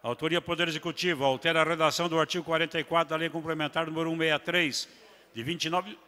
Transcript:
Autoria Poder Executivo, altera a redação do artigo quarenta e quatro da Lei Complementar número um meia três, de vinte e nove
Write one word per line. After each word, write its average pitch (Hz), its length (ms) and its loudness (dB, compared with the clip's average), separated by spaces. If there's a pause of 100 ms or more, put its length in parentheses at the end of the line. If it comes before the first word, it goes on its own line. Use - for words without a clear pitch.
Autoria 151 360 0
Poder 170 280 -2
Executivo, 160 560 -2
altera 160 380 2
a - 20 6
redação 160 440 2
do 160 120 2
artigo 160 240 0
quarenta 160 360 0
e 151 40 -2
quatro 165 260 2
da 160 60 0
Lei 160 140 -2
Complementar 160 580 -2
número 160 240 -2
um 165 40 -2
meia 160 220 2
três, 165 500 0 (460)
de 117 100 -8
vinte 151 220 -4
e 160 40 -2
nove 185 280 -2 (100)